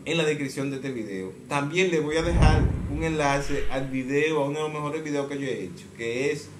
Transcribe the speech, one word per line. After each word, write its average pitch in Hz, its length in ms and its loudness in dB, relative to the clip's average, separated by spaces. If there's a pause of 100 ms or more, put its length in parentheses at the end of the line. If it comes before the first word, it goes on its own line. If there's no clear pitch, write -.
En 151 140 0
la 165 60 4
descripción 143 480 0
de 135 60 -4
este 135 140 -6
video. 98 400 -4 (160)
También 151 440 2
le 160 80 4
voy 151 180 0
a 160 60 2
dejar 165 400 6 (260)
un 151 140 -2
enlace 143 640 0
al 135 180 0
video, 139 540 0
a 139 60 2
uno 147 100 -2
de 151 60 -2
los 156 100 -4
mejores 151 300 -4
videos 143 240 -2
que 139 100 -6
yo 139 80 -4
he 107 200 -4
hecho, - 200 -12 (100)
que 120 360 -2
es 147 180 -6 (100)